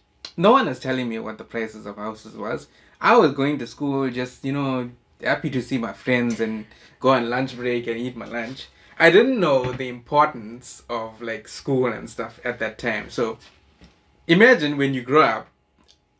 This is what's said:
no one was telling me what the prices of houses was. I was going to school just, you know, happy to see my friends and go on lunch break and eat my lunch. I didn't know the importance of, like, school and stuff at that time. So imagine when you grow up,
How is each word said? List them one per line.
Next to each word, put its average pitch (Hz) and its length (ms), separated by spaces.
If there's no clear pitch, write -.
no 190 140
one 262 140
was 131 140
telling 131 260
me 113 120
what 107 180
the 107 80
prices 110 400
of 101 120
houses 110 380
was. 113 320
I 220 200
was 156 140
going 139 260
to 120 80
school 139 420
just, 127 340
you 135 100
know, 131 380
happy 139 280
to 127 100
see 131 160
my 113 160
friends 120 480
and 110 240
go 131 120
on 120 180
lunch 127 280
break 120 300
and 117 120
eat 123 180
my 107 100
lunch. 117 420
I 165 120
didn't 240 280
know 135 340
the 127 160
importance 123 1000
of, 113 320
like, 113 260
school 127 460
and 110 160
stuff - 340
at 120 180
that 110 180
time. 104 320
So 113 280
imagine 170 520
when 139 160
you 127 80
grow 135 200
up, 110 260